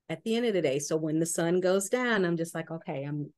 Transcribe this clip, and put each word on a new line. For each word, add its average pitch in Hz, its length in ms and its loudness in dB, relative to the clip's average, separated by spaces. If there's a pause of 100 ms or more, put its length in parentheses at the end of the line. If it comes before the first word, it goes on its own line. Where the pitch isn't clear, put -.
at 165 160 -6
the 226 120 0
end 240 100 0
of 214 80 2
the 175 80 2
day. 139 160 2
So 156 180 -2
when 156 220 0
the 165 80 2
sun 175 340 2
goes 190 280 2
down, 240 360 2
I'm 170 140 2
just 165 160 -4
like, 160 160 -6
"Okay, 156 340 -6
I'm, 147 340 -6